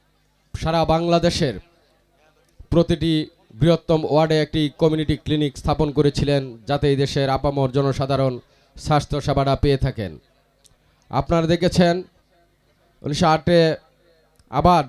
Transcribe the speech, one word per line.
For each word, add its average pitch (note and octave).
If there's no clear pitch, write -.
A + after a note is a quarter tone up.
সারা E3
বাংলাদেশের E3+
প্রতিটি E3
বৃহত্তম D#3+
ওয়ার্ডে D#3
একটি D#3+
কমিউনিটি D#3
ক্লিনিক D3+
স্থাপন D3+
করেছিলেন, C#3+
যাতে C#3+
এই C3+
দেশের C#3
আপামর C#3
জনসাধারণ C3+
স্বাস্থ্য D3+
সেবাটা C#3
পেয়ে C#3
থাকেন। G#2+
আপনারা E3
দেখেছেন, F3
উনিশশো D3+
আটে, E3+
আবার D#3+